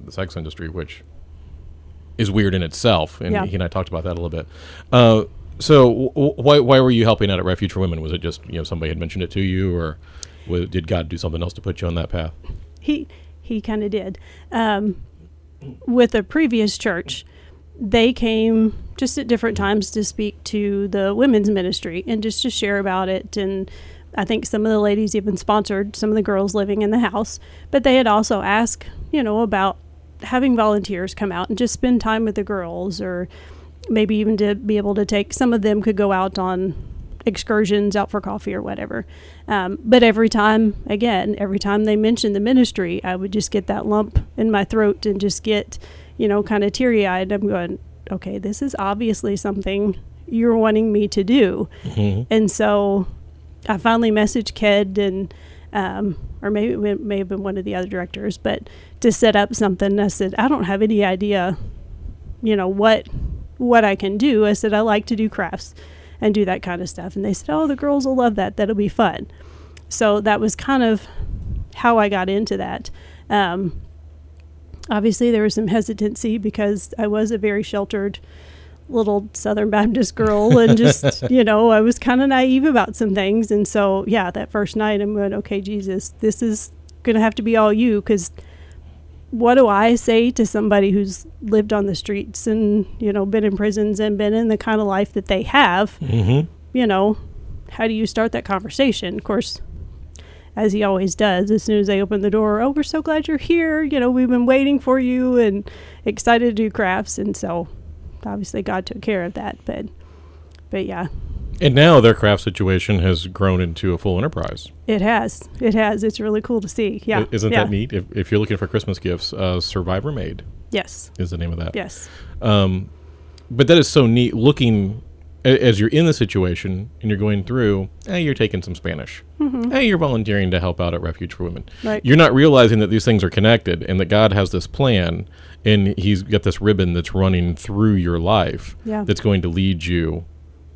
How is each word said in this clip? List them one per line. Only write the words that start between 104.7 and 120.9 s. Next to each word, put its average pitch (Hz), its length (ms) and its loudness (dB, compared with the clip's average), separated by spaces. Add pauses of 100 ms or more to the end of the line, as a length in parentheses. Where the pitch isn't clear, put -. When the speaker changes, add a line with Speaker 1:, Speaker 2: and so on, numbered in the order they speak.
Speaker 2:
for 262 180 2
you 254 400 0
and 202 320 0 (360)
excited 233 400 2
to 240 80 0
do 214 180 -2
crafts." 196 460 -4
And 202 180 -4
so 170 320 -6 (580)
obviously 202 360 -8
God 185 240 -4
took - 160 -12
care 196 220 -2
of 175 120 -8
that, 208 300 -8
but, - 200 -8 (840)
but 190 160 -6
yeah. 180 220 -8 (540)
Speaker 1:
And 147 120 4
now 151 280 8
their 113 120 8
craft 104 300 2
situation 95 560 0
has 87 280 2
grown 92 340 0
into 87 320 -2
a 82 40 -4
full 90 200 -2
enterprise. - 520 -6 (160)
Speaker 2:
It 214 160 0
has. 220 460 0 (140)
It 226 140 2
has. 214 280 2
It's 214 160 -2
really 214 220 -2
cool 233 200 -2
to 196 60 -6
see. 214 380 -4
Yeah. 220 160 0
Speaker 1:
I-, - 100 -2
isn't 107 200 0
Speaker 2:
Yeah. 104 120 2
Speaker 1:
that 104 80 -4
neat? 104 220 -2
If, 95 120 -4 (100)
if 101 160 -4
you're 104 80 4
looking 104 180 -2
for 98 100 -4
Christmas 101 320 -4
gifts, 87 340 -4
uh, 90 280 -2
Survivor 95 500 -4
Made 90 320 -8 (280)
Speaker 2:
Yes. - 460 -8